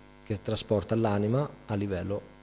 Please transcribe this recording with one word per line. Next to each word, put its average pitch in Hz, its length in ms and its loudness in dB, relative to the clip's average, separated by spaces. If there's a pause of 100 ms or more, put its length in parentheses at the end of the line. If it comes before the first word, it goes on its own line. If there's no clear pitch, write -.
(240)
che 104 180 -4
trasporta 107 520 0
l'anima 113 540 2 (180)
a 110 80 -4
livello 98 460 -2 (220)